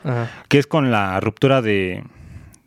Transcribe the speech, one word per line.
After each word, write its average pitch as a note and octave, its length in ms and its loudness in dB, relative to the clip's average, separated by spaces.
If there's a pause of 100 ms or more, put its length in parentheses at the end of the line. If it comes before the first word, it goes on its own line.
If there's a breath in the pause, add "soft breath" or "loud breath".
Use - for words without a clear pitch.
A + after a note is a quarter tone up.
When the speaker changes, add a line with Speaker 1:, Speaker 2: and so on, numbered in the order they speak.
Speaker 1:
Ajá. A#2+ 280 -4 (180 loud breath)
Speaker 2:
Que C#3 80 2
es C#3+ 100 4
con C#3+ 220 0
la G2 300 0
ruptura C3 420 2
de, G2+ 420 -2 (640 loud breath)